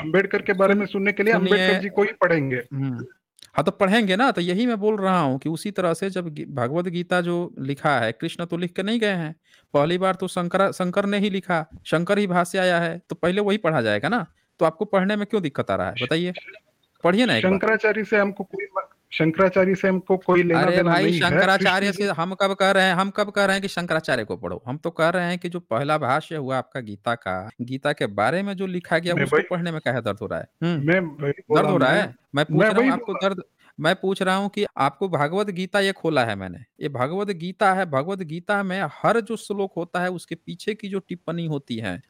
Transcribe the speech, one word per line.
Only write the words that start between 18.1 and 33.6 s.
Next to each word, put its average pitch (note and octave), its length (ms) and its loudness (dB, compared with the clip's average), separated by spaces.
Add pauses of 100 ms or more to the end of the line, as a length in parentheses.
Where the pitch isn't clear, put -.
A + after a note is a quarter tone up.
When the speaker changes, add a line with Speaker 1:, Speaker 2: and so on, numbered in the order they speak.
Speaker 1:
हमको G3+ 260 0
कोई G4 220 -12 (120)
म-, F#3 100 -6 (240)
शंकराचार्य F#3 640 4
से F#3 140 0
हमको F#3 280 0
कोई F3+ 260 2
लेना E3+ 180 2
Speaker 2:
अरे F3 160 4
Speaker 1:
देना F3 140 4
Speaker 2:
भाई, F3 140 4
Speaker 1:
नहीं F3 100 2
है। E3 60 0
Speaker 2:
शंकराचार्य F#3+ 640 4
Speaker 1:
कृष्ण G3 160 -2
जी G3+ 60 0
Speaker 2:
से E3 140 -2
हम F#3 120 -4
कब G3 200 0
कह F#3+ 160 4
रहे F#3+ 140 6
हैं, F#3+ 100 4
हम G3 160 0
कब G#3 200 -2
कह G3+ 140 2
रहे F#3+ 100 2
हैं G3 80 -2
कि G3 60 -4
शंकराचार्य D#3+ 560 -2
को G2 120 -6
पढ़ो? F2 300 -8
हम B2+ 100 -6
तो E3 140 -6
कह E3 180 2
रहे F3 160 0
हैं F3 140 -2
कि F3 100 -8
जो F3 120 -8
पहला C#3+ 380 -2
भाष्य D3+ 380 -2
हुआ C3 220 -4
आपका C3 220 -8
गीता A2 340 -4
का, F#2+ 360 -6 (100)
गीता C3+ 320 -4
के D3+ 140 -4
बारे A2 360 0
में G3+ 120 -6
जो F#3+ 120 -6
लिखा F3+ 320 -2
गया, F3 160 -2
Speaker 1:
मैं D3+ 100 0
Speaker 2:
उसको C3+ 120 2
Speaker 1:
वही, D#3+ 140 2
Speaker 2:
पढ़ने F3 220 -4
में D#3 120 -6
काहे B2 160 0
दर्द G#2+ 200 -2
हो G#2 60 -6
रहा E2 120 -4
है? - 80 -10 (160)
हम्म। D#3+ 240 0
Speaker 1:
मैं F3 140 4
वही D3 320 -4
बोला D#3 300 0
Speaker 2:
दर्द - 80 2
हो F#3 60 4
रहा C3+ 160 4
Speaker 1:
मैं, G3+ 100 2
Speaker 2:
है? B2 120 -6 (200)
मैं D3 100 2
पूछ D3+ 120 -2
Speaker 1:
मैं F#3 100 6
Speaker 2:
रहा G#3+ 80 2
हूँ A3 80 4
Speaker 1:
वही C4 80 4
Speaker 2:
आपको B3 220 -4
Speaker 1:
बोला। F#3+ 160 0
Speaker 2:
दर्द, F#3+ 140 -6 (380)